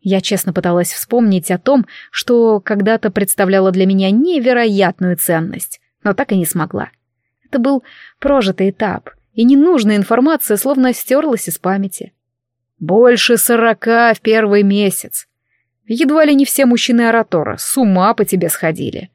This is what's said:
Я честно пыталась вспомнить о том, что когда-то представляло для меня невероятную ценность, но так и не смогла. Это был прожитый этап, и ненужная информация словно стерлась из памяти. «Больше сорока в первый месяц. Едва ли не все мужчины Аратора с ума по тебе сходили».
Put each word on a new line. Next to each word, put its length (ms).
Я 200
честно 320
пыталась 400
вспомнить 580
о 80
том, 260
что 480
когда-то 500
представляло 640
для 140
меня 260
невероятную 1040
ценность, 640
но 100
так 160
и 60
не 100
смогла. 440
Это 140
был 240
прожитый 500
этап, 400
и 100
ненужная 540
информация 640
словно 340
стерлась 560
из 100
памяти. 540
«Больше 580
сорока 800
в 60
первый 420
месяц. 640
Едва 380
ли 120
не 80
все 220
мужчины 420
Аратора 500
с 180
ума 380
по 100
тебе 240
сходили». 680